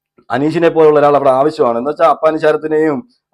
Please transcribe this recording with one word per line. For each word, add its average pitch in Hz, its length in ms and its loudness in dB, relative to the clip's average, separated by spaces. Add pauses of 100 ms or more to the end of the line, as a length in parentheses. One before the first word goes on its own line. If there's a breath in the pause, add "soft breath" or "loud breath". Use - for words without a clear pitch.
(300)
അനീഷിനെ 156 380 -2
പോലുള്ള 156 320 2
ഒരാൾ 143 160 2
അവിടെ 135 140 0
ആവശ്യമാണ്. 135 480 0
എന്ന് 131 120 -6
വെച്ചാൽ 160 180 0
അപ്പാനി 156 300 0
ശരത്തിനെയും 151 600 -2 (360)